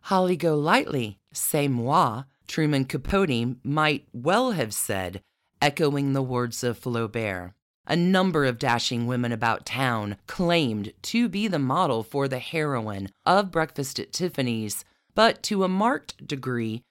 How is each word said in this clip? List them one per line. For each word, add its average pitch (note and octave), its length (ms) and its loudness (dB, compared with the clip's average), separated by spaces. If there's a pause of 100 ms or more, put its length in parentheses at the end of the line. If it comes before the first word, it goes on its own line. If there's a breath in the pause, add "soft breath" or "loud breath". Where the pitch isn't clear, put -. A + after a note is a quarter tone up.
"Holly F#3 360 2
Golightly, D3+ 800 0 (140)
c'est - 360 0
moi," B2+ 560 2 (240)
Truman D3 380 0
Capote C3+ 760 0
might D3+ 500 0
well G3 400 0
have B2 220 -2
said, F#2+ 480 -4 (400)
echoing C#3+ 500 2
the C3+ 100 0
words B2 420 -4
of A#2+ 140 -2
Flaubert. G#2+ 760 -4 (340)
A D#3 100 0
number F3+ 500 4
of A#2+ 120 -2
dashing A#2+ 480 0
women B2 260 0
about A2+ 320 -2
town A2+ 520 -2 (100)
claimed D3 680 0 (100)
to A#3 260 0
be G3+ 180 -2
the F3+ 120 0
model C3+ 440 2
for C#3 240 -2
the C3 140 -4
heroine A2+ 680 -4 (140)
of F#3+ 280 4
Breakfast D#3+ 480 -2
at - 120 -10
Tiffany's, A#2+ 720 -2 (300)
but A3 300 4
to G3 180 0
a F#3 60 2
marked G#3 580 -2
degree B2 640 -4